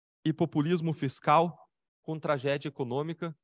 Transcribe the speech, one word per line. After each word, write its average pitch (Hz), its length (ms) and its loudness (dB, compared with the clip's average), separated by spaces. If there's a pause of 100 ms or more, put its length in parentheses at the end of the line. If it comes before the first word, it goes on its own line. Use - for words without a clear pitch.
(240)
e 156 80 2
populismo 160 600 0
fiscal 151 760 2 (320)
com 160 180 -8
tragédia 143 520 -2
econômica, 147 720 -6